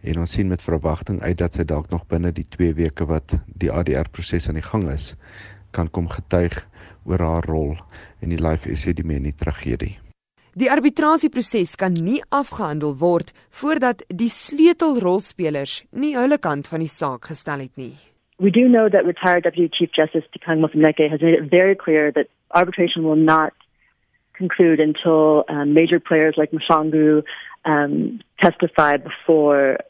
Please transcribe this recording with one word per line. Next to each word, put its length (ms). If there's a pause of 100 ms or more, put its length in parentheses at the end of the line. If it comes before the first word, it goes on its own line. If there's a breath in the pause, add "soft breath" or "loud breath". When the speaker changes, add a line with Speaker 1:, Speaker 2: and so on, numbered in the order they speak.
Speaker 1:
En 160
ons 120
sien 160
met 140
verwagting 600
uit 160
dat 160
sy 100
dalk 280
nog 160
binne 240
die 160
twee 260
weke 320
wat 300 (240)
die 120
A 120
D 60
R 200
proses 380
aan 80
die 80
gang 260
is, 280 (540 loud breath)
kan 200
kom 160
getuig 580 (380 soft breath)
oor 160
haar 240
rol 320 (460 loud breath)
in 80
die 100
Life 300
Esidimeni 640
tragedie. 680 (540)
Speaker 2:
Die 180
arbitrasieproses 1040
kan 160
nie 380
afgehandel 680
word 380 (160 soft breath)
voordat 580
die 220
sleutelrolspelers 1600
nie 240
hulle 220
kant 300
van 120
die 80
saak 380
gestel 340
het 160
nie. 220 (420)
Speaker 3:
We 100
do 180
know 220
that 160
retired 380
Deputy 280
Chief 220
Justice 380
Dikgang 300
Motsoeneke 480
has 120
made 140
it 160
very 240
clear 380
that 140 (220)
arbitration 540
will 120
not 360 (840)
conclude 420
until, 680
um, 240
major 260
players 380
like 140
Mshangu, 720 (420 loud breath)
um, 540 (200)
testify 580
before 800 (120)